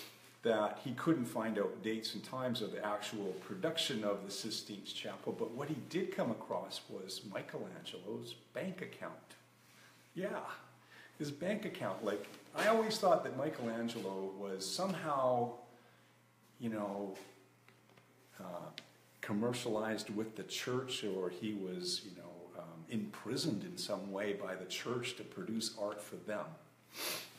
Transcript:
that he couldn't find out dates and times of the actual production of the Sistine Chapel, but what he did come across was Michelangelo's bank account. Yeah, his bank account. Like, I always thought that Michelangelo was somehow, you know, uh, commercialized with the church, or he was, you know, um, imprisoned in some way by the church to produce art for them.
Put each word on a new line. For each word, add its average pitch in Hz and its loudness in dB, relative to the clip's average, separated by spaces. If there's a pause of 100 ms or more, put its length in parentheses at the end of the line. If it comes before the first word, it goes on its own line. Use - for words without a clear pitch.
(440)
that 107 6
he 131 0
couldn't 127 6
find 110 2
out 95 2
dates 110 0
and 101 -6
times 127 0
of 98 -2
the 98 -2
actual 104 0 (100)
production 110 2
of 98 4
the 98 -6
Sistine 101 -4
Chapel, - -4
but - 0
what 139 -2
he 156 0 (140)
did 180 0
come 117 4
across - -2
was 95 -6 (120)
Michelangelo's 98 -6 (180)
bank 170 -2
account. - -8 (800)
Yeah, 185 -2 (800)
his 147 -2
bank 190 2
account. 107 -2
Like, 101 2 (280)
I 175 6
always 220 6
thought 175 8
that 127 -2
Michelangelo 113 0
was 95 -2
somehow, 135 4 (1080)
you 117 0
know, 101 0 (1200)
uh, 87 -6 (520)
commercialized 110 2
with 110 -2
the 95 -4
church, 127 0
or 92 2
he 107 -2
was, 92 0
you 90 -12
know, 87 -12
um, 82 -10
imprisoned 113 0
in 180 -8
some 98 -2
way 101 2
by 95 -2
the 92 -6
church 123 -2
to 107 -6
produce 107 -2
art 104 0
for - -10
them. 95 -2 (920)